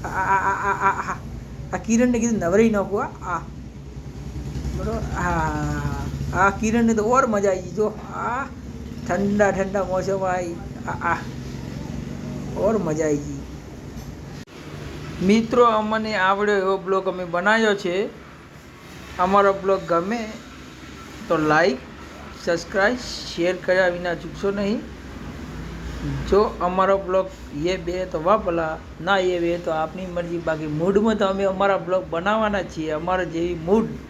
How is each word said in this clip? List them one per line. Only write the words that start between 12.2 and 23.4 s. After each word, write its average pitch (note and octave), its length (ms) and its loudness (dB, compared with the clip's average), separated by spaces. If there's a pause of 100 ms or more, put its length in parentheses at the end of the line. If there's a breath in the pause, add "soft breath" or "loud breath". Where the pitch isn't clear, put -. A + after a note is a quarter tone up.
ઓર G#3 220 2
મજા D#3 260 0
આવી D3+ 120 2
ગઈ. C#3+ 200 -6 (1900)
મિત્રો, A3+ 380 6
અમને A3 500 2
આવડ્યો G3+ 420 4
એવો F#3+ 220 2
બ્લોગ F#3+ 300 0
અમે F3+ 160 -4
બનાવ્યો G3+ 500 4
છે. G3 340 0 (1120)
અમારો G3 340 6
બ્લોગ F#3+ 360 2
ગમે G3+ 400 0 (1000)
તો E3+ 80 2
લાઈક, D#3+ 420 4 (680)
સબસ્ક્રાઇબ, G3 520 2 (400)
શેર F3+ 200 2